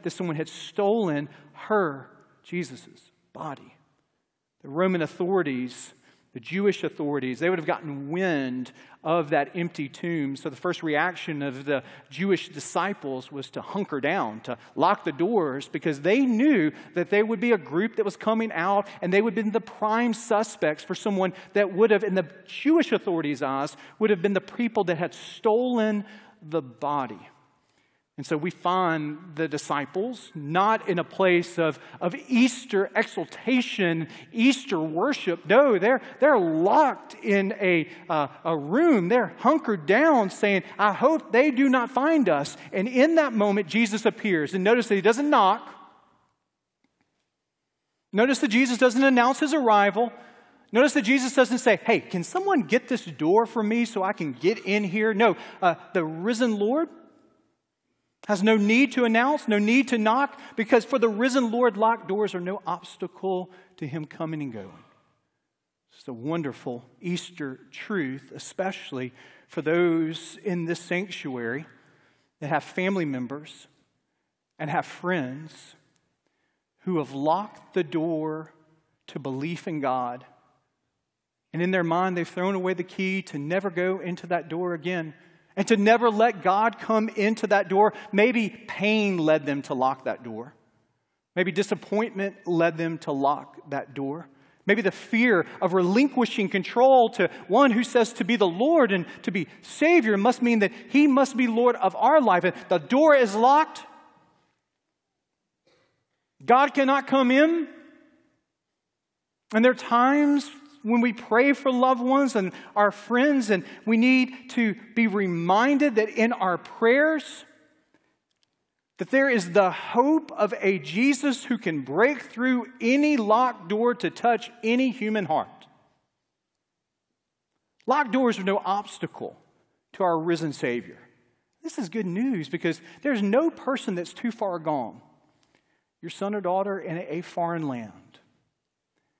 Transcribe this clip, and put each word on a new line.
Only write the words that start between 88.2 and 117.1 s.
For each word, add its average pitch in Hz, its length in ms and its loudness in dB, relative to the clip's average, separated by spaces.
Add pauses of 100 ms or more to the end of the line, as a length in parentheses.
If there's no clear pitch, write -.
pain 202 720 -2
led 156 260 2
them 143 180 -4
to 151 120 -6
lock 131 300 -2
that 110 180 -6
door. 117 320 -14 (800)
Maybe 185 160 0
disappointment 196 960 -4
led 165 320 2
them 165 200 -4
to 160 140 -6
lock 139 460 -2 (100)
that 139 240 -8
door. 139 360 -8 (360)
Maybe 202 160 2
the 196 120 0
fear 226 540 2 (140)
of 180 140 0
relinquishing 214 720 2
control 240 600 4
to 180 180 0 (200)
one 247 240 4
who 226 100 2
says 226 320 0
to 214 100 -2
be 226 120 0
the 196 100 4
Lord 233 460 2
and 180 120 -2 (180)
to 226 100 -4
be 170 160 -4 (120)
Savior 294 560 2
must 240 240 2
mean 240 200 2
that 196 120 2 (160)
he 294 200 6
must 269 280 4
be 247 120 2
Lord 233 280 4
of 190 200 0
our 294 240 6
life. 180 240 4
And 180 100 0 (140)
the 180 100 2
door 277 380 6
is 226 180 2
locked. 277 500 4 (2500)
God 269 280 4
cannot 269 340 0
come 262 240 2
in. 311 360 2 (1800)
And 220 120 4
there 254 80 6
are - 20 2
times 277 760 2 (340)
when 233 200 2
we 240 100 0
pray 247 400 2
for 277 180 -2
loved 254 300 2
ones 262 340 2
and 190 180 -2 (220)
our 208 160 4
friends, 247 600 0
and 180 140 0 (200)
we 226 140 2
need 254 500 2
to 226 260 0 (200)
be 233 120 2
reminded 208 920 2
that 214 120 2
in 226 240 2
our 185 240 0
prayers, 285 880 0 (1500)